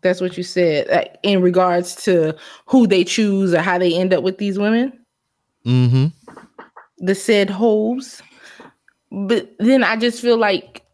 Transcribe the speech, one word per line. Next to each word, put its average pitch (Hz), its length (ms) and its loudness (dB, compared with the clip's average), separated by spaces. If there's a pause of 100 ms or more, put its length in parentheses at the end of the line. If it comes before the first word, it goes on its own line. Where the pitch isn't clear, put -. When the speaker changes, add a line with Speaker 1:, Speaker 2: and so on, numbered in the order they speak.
Speaker 1:
That's 185 200 -2
what 180 160 -6
you 180 60 -8
said, 170 460 0
like, - 340 -2
in 196 180 2
regards 180 640 0
to 160 320 0 (300)
who 247 220 4
they 180 160 2
choose 196 500 0
or 160 80 2
how 180 160 -2
they 175 180 0
end 185 180 0
up 147 100 0
with 190 140 -4
these 202 220 -4
women. 233 340 0 (720)
Speaker 2:
Mm-hmm. 127 420 2 (920)
Speaker 1:
The 185 160 -2
said 202 340 0
hoes. 220 720 -2 (920)
But 196 480 -2
then 247 240 4
I 214 120 0
just 233 260 -2
feel 240 160 2
like 208 460 -2 (100)